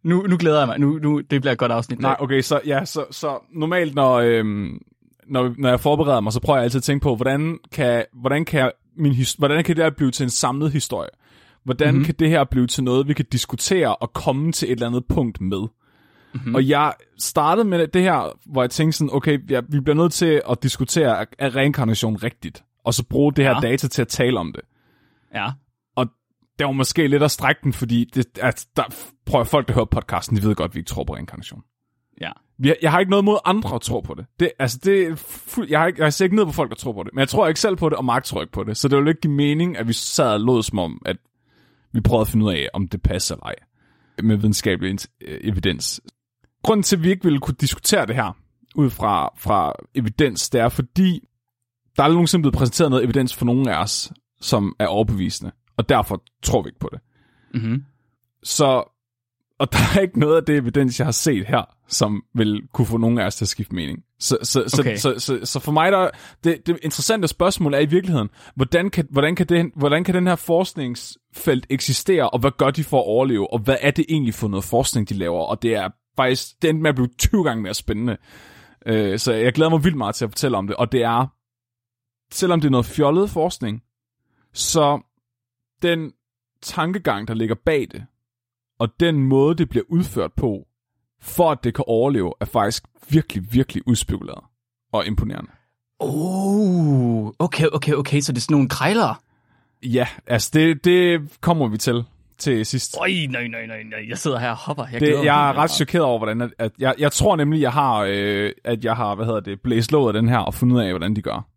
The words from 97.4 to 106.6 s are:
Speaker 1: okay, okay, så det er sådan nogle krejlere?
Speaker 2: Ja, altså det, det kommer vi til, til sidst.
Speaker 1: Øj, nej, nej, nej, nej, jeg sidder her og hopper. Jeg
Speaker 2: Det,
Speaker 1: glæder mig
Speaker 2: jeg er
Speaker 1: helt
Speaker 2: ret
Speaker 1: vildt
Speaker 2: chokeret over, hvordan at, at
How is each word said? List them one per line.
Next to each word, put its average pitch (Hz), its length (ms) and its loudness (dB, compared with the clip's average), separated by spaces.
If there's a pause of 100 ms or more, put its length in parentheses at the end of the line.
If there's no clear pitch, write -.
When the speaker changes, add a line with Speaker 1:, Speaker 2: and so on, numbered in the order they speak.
Speaker 1:
okay, 151 200 0
okay, 139 280 0
så 139 120 -4
det 120 60 -2
er - 40 -2
sådan 156 120 0
nogle 135 140 4
krejlere? 151 460 0 (680)
Speaker 2:
Ja, 120 240 0 (200)
altså 117 280 0
det, 156 300 4
det 180 360 4 (200)
kommer 156 280 0
vi 107 100 -4
til, 120 260 -2 (340)
til 113 280 0
sidst. - 340 -6
Speaker 1:
Øj, 190 80 -2 (200)
nej, 120 200 -6
nej, 117 180 -12
nej, 110 160 -14
nej, 110 260 -14
jeg 113 100 -8
sidder 131 200 -2
her 120 120 -2
og 113 60 -6
hopper. - 280 -8
Jeg 127 80 -12
Speaker 2:
Det, 117 80 -6
Speaker 1:
glæder 151 180 4
mig 147 60 0
Speaker 2:
jeg 147 180 4
er 143 40 4
Speaker 1:
helt 135 120 0
Speaker 2:
ret 147 40 2
Speaker 1:
vildt 160 100 0
Speaker 2:
chokeret 165 320 0
over, 120 140 2
hvordan 110 220 -4
at, 120 180 -4
at 113 200 -4